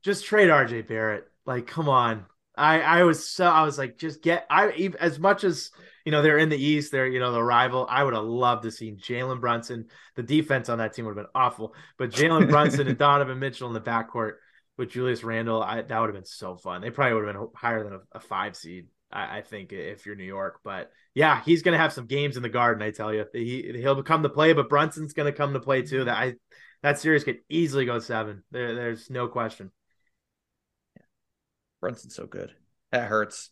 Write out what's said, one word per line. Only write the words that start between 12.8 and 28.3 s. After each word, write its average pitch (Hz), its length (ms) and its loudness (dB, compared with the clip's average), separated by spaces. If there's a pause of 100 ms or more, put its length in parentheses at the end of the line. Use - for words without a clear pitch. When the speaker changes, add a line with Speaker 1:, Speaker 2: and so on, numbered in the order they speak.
Speaker 1:
and 120 100 -2
Speaker 2:
<laughs> - 0 -
Speaker 1:
Donovan 143 420 4
Mitchell 131 280 -8
in 117 80 -8
the 110 60 -4
backcourt 113 520 -4 (420)
with 127 140 -8
Julius 123 340 -4
Randle, 113 380 -2
I, 107 220 -4
that 113 160 -4
would 113 80 0
have 101 80 -6
been 95 100 -16
so 92 300 -14
fun. 90 260 -10
They 113 80 -8
probably 123 260 2
would 104 120 -2
have 101 80 -8
been 110 200 -10
higher 117 280 -4
than 101 100 -10
a, 95 60 -16 (140)
a 95 60 -14
five 98 360 -6
seed, 87 320 -18 (240)
I, 101 280 -8
I - 20 -12
think, 98 300 -16
if 95 360 -12
you're 101 80 -12
New 95 80 -14
York. 98 400 -8
But 98 260 -10 (240)
yeah, 139 300 4
he's 165 180 2
gonna 170 160 2
have 160 160 2
some 120 140 -14
games 135 300 -4
in 123 60 -8
the 117 60 -6
Garden, 117 320 2
I 107 80 -4
tell 107 240 -6
you. 107 200 -2
He, 120 420 -8
he'll 135 260 0
come 156 220 2
to 139 60 0
play, 156 240 6
but 143 160 2
Brunson's 151 440 0
gonna 147 180 -2
come 143 220 -2
to 131 60 -4
play 131 240 0
too. 131 220 -2
That 117 120 -2
I, 123 160 -2 (480)
that 143 180 2
series 156 240 2
could 139 140 -4 (120)
easily 143 360 0
go 120 140 -2
seven. 110 500 -6